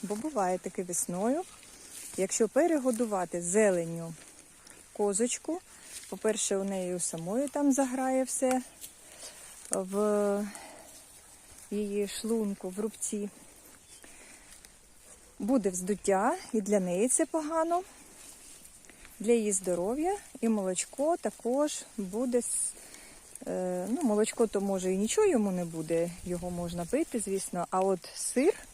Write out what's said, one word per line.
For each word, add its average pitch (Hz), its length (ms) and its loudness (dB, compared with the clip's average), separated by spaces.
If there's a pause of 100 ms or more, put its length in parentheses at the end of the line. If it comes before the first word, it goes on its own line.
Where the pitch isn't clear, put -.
Бо 202 120 -2
буває 214 420 0
таке 185 260 -6
весною. 190 600 0 (720)
Якщо 196 300 2
перегодувати 240 920 2
зеленню 175 720 2 (800)
козочку, 226 680 0 (480)
по-перше, 208 480 0
у 190 60 0
неї 190 320 -2
у 175 40 -2
самої 180 480 -2
там 285 240 2
заграє 262 520 2
все 254 380 2 (1080)
в 208 760 0 (1300)
її 202 360 -2
шлунку, 208 600 -2
в 185 100 -10
рубці. 208 500 -4 (2000)
Буде 208 300 2
вздуття, 190 680 0 (180)
і 220 80 2
для 202 180 4
неї 185 280 2
це 320 180 4
погано, 330 560 0 (1400)
для 214 120 2
її 220 200 4
здоров'я, 202 680 0 (240)
і 226 80 2
молочко 214 680 0
також 262 680 -2 (140)
буде 226 400 0
с-, - 360 -2 (720)
е, 180 420 -2
ну, 294 120 0
молочко 220 460 4
то, 202 140 0
може, 190 320 0
і 190 40 2
нічого 233 300 4
йому 220 240 4
не 180 140 0
буде, 165 460 0 (140)
його 175 240 -6
можна 175 360 -4
пити, 269 340 0
звісно, 196 500 -2
а 185 100 2
от 190 360 2
сир - 380 2 (200)